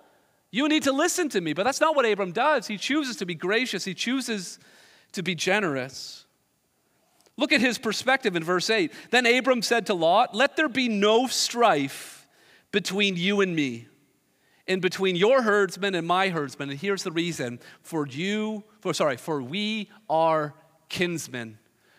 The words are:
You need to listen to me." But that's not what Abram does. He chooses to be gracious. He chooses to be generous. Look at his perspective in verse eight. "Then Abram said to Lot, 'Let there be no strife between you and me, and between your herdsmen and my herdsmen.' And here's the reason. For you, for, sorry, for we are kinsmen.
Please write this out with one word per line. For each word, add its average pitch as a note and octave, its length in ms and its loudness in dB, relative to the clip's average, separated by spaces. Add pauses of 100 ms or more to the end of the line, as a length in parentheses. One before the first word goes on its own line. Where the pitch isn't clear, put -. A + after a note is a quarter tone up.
(520)
You C4 160 0
need D4+ 160 2
to C#4 80 2
listen D#4+ 380 0
to G#3+ 120 -2
me." D#3 120 -2
But E3+ 100 -2
that's C4 180 0
not D#4 140 4
what C4 100 4
Abram G3 280 0
does. B3 340 2
He G#3+ 100 -6
chooses C4 380 -2
to G3+ 100 -8
be F3 80 -4
gracious. G3+ 520 -2
He F#3 100 -6
chooses A#3 640 -4 (520)
to F#3+ 120 -6
be F3+ 100 -2
generous. D#3+ 840 -2 (1160)
Look C#4 160 0
at D4+ 100 4
his A#3+ 180 2
perspective A3+ 560 0
in E3 80 -2
verse F3 260 0
eight. G#3+ 220 2 (180)
"Then B3 160 4
Abram B3 380 4
said A3+ 240 0
to G#3 80 2
Lot, F3+ 400 4
'Let C4 200 2
there D#4 140 2
be B3+ 180 0
no G#3+ 380 4
strife G3+ 1000 0 (440)
between G3 440 0
you G3 260 2
and F#3 140 0
me, A#2+ 320 -2 (800)
and F#3 160 0
between F#3+ 320 0
your A3+ 260 4
herdsmen G3+ 540 0
and E3 100 -2
my F#3 240 2
herdsmen.' C#3+ 400 -6
And C#3 100 -8
here's G3 220 -2
the F#3 100 -6
reason. D#3 480 -4 (220)
For D#3 240 -4
you, G3+ 600 -4 (160)
for, F3+ 120 -2
sorry, D3+ 240 0
for D3+ 240 -6
we G#3 480 -6 (200)
are D#3 440 0 (360)
kinsmen. B2+ 680 -6 (420)